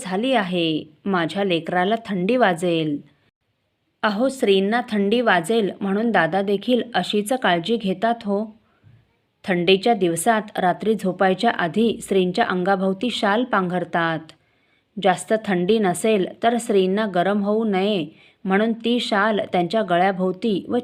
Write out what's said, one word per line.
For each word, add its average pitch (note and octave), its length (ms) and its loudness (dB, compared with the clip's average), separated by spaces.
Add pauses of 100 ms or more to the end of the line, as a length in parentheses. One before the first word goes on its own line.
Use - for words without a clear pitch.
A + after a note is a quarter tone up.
झाली G3+ 320 -4
आहे, F3 520 0 (200)
माझ्या F#3+ 400 -2
लेकराला F3+ 500 0 (120)
थंडी G3 300 0
वाजेल. E3+ 640 0 (1000)
अहो, G#3+ 260 0
श्रींना G#3+ 520 2 (100)
थंडी G#3 300 2
वाजेल G#3 500 2 (100)
म्हणून G#3 300 0
दादा F#3 320 2
देखील G#3 400 0 (120)
अशीच G#3 380 -2
काळजी G3+ 440 0
घेतात G3 380 -2 (100)
हो. G3+ 320 -4 (920)
थंडीच्या F#3+ 460 4
दिवसात F#3+ 480 0 (140)
रात्री F#3 380 0
झोपायच्या F#3+ 560 0
आधी G3 520 0
श्रींच्या F#3+ 420 0
अंगाभोवती F#3+ 680 0
शाल G#3+ 340 0
पांघरतात. F3 760 -2 (840)
जास्त F#3 320 2 (100)
थंडी F#3+ 340 2
नसेल G3+ 480 0 (160)
तर A#3+ 180 2
श्रींना G3+ 540 0
गरम F#3+ 280 2
होऊ G#3+ 220 0
नये G3 420 0 (380)
म्हणून G#3 280 2
ती A#3 280 -2
शाल G#3 400 0 (120)
त्यांच्या F#3 300 0
गळ्याभोवती F#3 840 0
व A#3 160 -2